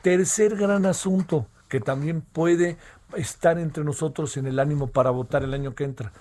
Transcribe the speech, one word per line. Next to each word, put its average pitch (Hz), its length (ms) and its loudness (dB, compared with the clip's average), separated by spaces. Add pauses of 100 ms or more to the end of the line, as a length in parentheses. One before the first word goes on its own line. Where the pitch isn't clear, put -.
Tercer 185 540 2
gran 202 300 2
asunto 185 640 0 (200)
que 135 120 -2
también 147 420 -2
puede 170 560 2 (380)
estar 165 420 0
entre 160 260 -4
nosotros 147 520 -4
en 135 100 -4
el 131 140 -2
ánimo 143 280 0
para 127 220 2
votar 127 340 -2
el 135 100 -4
año 139 200 -6
que 143 120 -4
entra, 123 360 -8